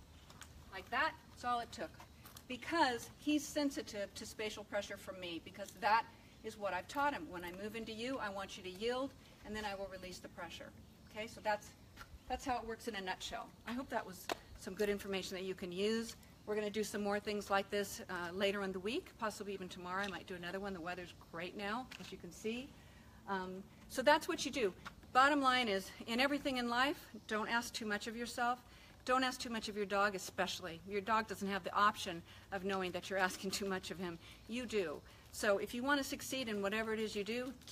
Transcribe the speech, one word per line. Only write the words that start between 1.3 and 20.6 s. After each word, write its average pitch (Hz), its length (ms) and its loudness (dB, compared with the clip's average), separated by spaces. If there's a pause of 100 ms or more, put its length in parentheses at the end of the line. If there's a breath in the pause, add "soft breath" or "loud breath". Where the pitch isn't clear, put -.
That's - 160 -10
all 240 140 2
it - 120 -6
took. - 160 -4 (600 loud breath)
Because 254 600 2 (100)
he's 294 240 4
sensitive 254 720 0
to 220 120 -10
spatial 214 380 -4
pressure 202 340 -2
from 190 200 -10
me, 170 240 -4
because 196 260 -10 (120)
that 220 240 6 (400 loud breath)
is 220 140 -6
what 196 160 0
I've 185 120 -2
taught 285 280 2
him. 160 160 -4
When 175 140 -6
I 175 60 -6 (120)
move 214 140 -6
into 220 160 -6
you, 240 260 -2
I 208 100 -2
want 196 300 -6
you 202 60 -12
to 185 40 -6
yield, 240 420 0 (360 loud breath)
and 208 100 -4
then 220 80 -2
I 196 100 -2
will 196 160 -4
release 185 280 -10
the 185 100 -12
pressure. - 400 -10 (420)
Okay, 214 160 -6
so - 160 -12
that's, 208 260 2 (600)
that's 254 160 -2
how 254 140 2
it 226 80 -4
works 226 200 -6
in 226 80 -2
a 196 60 -4
nutshell. 185 480 -4 (180)
I 220 60 -2
hope 269 160 -4
that 233 180 0
was 185 200 -10 (340 loud breath)
some 196 140 -6
good 202 160 4
information 196 440 -2
that 185 100 -4
you 185 100 -2
can 180 180 -6
use. 220 420 2 (320 loud breath)
We're 208 100 0
gonna 214 120 0
do 214 160 0
some 202 180 -2
more 208 160 2
things 208 300 -2
like 196 220 4
this, 202 400 0
uh, 175 240 -2
later 202 280 4
in 190 80 0
the 185 100 -2
week, 233 280 -2 (100)
possibly 202 360 -2
even 185 160 -6
tomorrow. 185 340 -2
I 202 40 0
might 175 180 -6
do 190 80 -6
another 175 260 -4